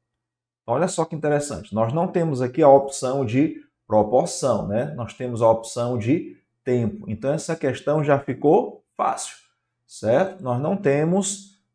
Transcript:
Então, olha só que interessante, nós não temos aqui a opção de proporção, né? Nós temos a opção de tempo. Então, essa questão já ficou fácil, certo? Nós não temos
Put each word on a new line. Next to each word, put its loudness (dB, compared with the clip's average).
Então, -2
olha 0
só -2
que -6
interessante, -2
nós 0
não 0
temos 0
aqui 0
a 10
opção 4
de 0
proporção, 0
né? -4
Nós -10
temos -6
a 6
opção -2
de -2
tempo. -2
Então, -4
essa -4
questão -2
já 2
ficou 0
fácil, -4
certo? 0
Nós -2
não -2
temos 0